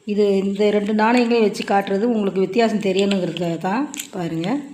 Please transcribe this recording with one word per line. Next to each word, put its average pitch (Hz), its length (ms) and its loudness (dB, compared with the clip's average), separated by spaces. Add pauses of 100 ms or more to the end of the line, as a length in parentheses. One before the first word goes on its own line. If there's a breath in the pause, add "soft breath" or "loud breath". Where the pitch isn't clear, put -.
இது, 208 200 2 (100)
இந்த 196 340 2
ரெண்டு 208 240 0
நாணயங்களையும் 226 540 4
வச்சு 202 160 -6
காட்டுறது 196 400 0 (100)
உங்களுக்கு 190 320 0
வித்தியாசம் 220 420 0
தெரியணுங்கிறதுக்காக 180 680 0 (120)
தான். 262 160 -2 (240)
பாருங்க, 170 380 -6 (260)